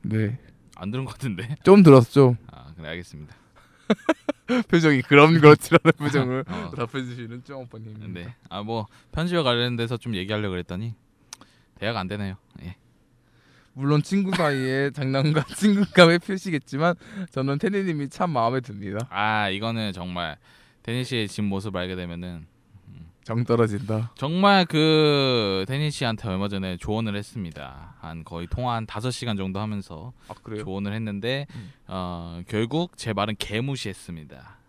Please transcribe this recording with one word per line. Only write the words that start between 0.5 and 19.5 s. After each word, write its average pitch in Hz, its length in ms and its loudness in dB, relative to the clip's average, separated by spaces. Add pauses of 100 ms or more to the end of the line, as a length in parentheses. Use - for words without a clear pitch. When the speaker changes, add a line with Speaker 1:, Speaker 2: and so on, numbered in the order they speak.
Speaker 2:
안 95 160 -10
들은 131 140 -6
것 117 80 -14
같은데. 113 500 -8
Speaker 1:
좀 202 180 10
들었죠. 131 560 10 (140)
Speaker 2:
아, 69 260 -20
그래, 78 120 -14
알겠습니다. 80 460 -14 (520)
Speaker 1:
<laughs> - 800 -4
표정이 156 320 4
그럼 156 380 8
그렇지라는 151 580 8
표정을 135 480 -2
Speaker 2:
<laughs> - 20 -18
어. - 280 -8
Speaker 1:
답해주시는 123 680 -10
쫑오빠님입니다. 110 640 -18
Speaker 2:
네. 90 280 -12 (140)
아, 95 120 -10
뭐 110 240 -6 (260)
편집에 170 300 -2
관련돼서 120 560 0
좀 113 180 -6
얘기하려고 104 360 -4
그랬더니 92 420 -8 (840)
대화가 110 200 -6
안 92 80 -6
되네요. 98 280 -8 (280)
예. 87 120 -14 (1000)
Speaker 1:
물론 147 280 2
친구 190 340 -2
사이에 139 560 0
<laughs> - 0 -
장난과 135 540 0 (100)
친근감의 185 640 4
표시겠지만 170 760 -4 (360)
저는 139 280 -4
태니님이 185 500 -4
참 175 220 -4
마음에 123 300 0
듭니다. 101 500 -10
Speaker 2:
아, 104 380 0
이거는 107 440 -4